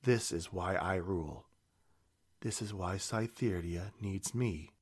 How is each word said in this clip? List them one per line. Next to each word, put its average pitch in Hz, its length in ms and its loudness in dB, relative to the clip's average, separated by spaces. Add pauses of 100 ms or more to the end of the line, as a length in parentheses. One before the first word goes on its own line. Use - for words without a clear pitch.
This 120 280 4
is 85 200 -4
why 92 240 0
I 92 200 2
rule. 85 520 -2 (920)
This 110 200 -2
is 104 120 -4
why 92 240 0
Cytheria 95 1000 0
needs 95 360 -2
me. 95 460 0